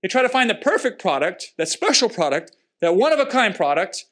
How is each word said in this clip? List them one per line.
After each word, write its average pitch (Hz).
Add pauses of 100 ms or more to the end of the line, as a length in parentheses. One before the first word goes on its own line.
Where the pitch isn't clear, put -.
They 196
try 254
to 254
find 254
the 208
perfect -
product, 156
that 160
special 262
product, 156 (280)
that 170
one-of-a-kind 262
product 156